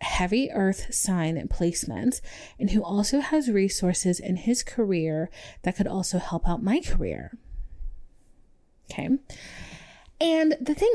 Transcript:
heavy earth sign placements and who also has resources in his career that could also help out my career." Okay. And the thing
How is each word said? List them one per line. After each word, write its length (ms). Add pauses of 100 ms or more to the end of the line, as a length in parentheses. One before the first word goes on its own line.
heavy 500
earth 420
sign 440 (100)
placements 720 (400)
and 120
who 120
also 380
has 280
resources 720
in 160
his 280
career 640 (320)
that 160
could 100
also 300
help 300
out 140
my 200
career." 560 (1500)
Okay. 260 (1000)
And 400
the 160
thing 200